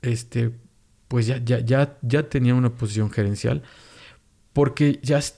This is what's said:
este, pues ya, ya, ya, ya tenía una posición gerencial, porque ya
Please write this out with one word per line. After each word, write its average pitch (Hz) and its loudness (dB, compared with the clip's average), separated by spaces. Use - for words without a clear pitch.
este, 117 -2
pues 120 0
ya, 131 0
ya, 120 0
ya, 135 0
ya 143 0
tenía 123 2
una 123 2
posición 107 -2
gerencial, 110 -2
porque 143 2
ya 143 2